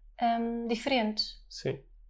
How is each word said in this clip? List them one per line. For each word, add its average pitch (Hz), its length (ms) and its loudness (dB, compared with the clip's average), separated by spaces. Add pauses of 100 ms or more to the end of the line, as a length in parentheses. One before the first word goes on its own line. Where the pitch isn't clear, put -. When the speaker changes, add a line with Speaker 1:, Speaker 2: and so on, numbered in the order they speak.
(220)
Speaker 1:
hum, 233 460 0
diferentes. 233 800 0
Speaker 2:
Sim. - 300 -4 (300)